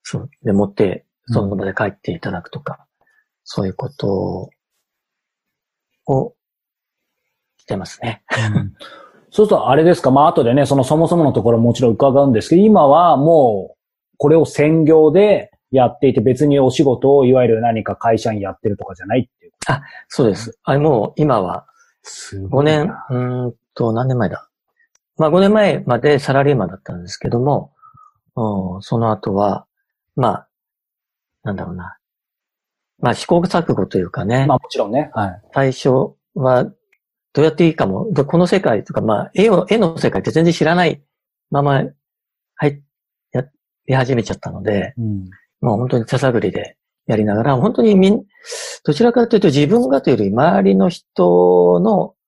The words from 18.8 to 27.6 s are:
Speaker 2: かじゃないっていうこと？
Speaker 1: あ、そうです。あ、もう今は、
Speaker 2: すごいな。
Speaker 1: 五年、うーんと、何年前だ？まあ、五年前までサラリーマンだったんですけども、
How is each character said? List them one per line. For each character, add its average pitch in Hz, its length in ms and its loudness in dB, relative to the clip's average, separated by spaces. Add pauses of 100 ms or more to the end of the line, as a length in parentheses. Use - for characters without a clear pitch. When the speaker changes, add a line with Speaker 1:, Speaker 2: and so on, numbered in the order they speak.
Speaker 2:
か 92 100 -18
じ - 80 -20
ゃ - 20 -18
な 110 120 -2
い - 140 -4
っ - 60 -20
て - 80 -20
い - 40 -20
う - 20 -20
こ - 60 -20 (100)
と？ 139 60 -2
Speaker 1:
あ、 143 100 -6 (240)
そ - 160 -2
う 117 40 2
で 98 80 0
す。 - 280 -14
あ、 139 160 -2
も 139 300 0
う - 80 -14
今 131 240 0
は、 90 260 -8 (360)
Speaker 2:
す - 360 -16
ご 123 240 -2
い - 20 2
な。 156 440 -2
Speaker 1:
五 127 80 -4
年、 123 260 -4
う - 20 -6
ー - 40 -6
ん - 60 -14 (200)
と、 117 160 -2
何 120 160 -2
年 127 100 -2
前 101 120 -2
だ？ - 200 -12 (680)
ま 160 100 0
あ、 - 20 0
五 180 120 2
年 202 100 4
前 202 340 2
ま 120 140 0
で 147 200 2
サ 143 120 -4
ラ 135 120 2
リ 143 100 2
ー - 20 2
マ 101 100 -2
ン 87 40 -10
だ 95 60 -14
っ - 60 -20
た 92 120 -16
ん 90 100 -14
で 90 60 -18
す - 80 -16
け - 100 -10
ど 120 140 -2
も、 131 320 -2 (640)